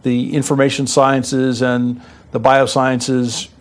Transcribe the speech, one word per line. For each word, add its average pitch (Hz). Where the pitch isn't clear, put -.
the 123
information 139
sciences 131
and 123
the 120
biosciences, 127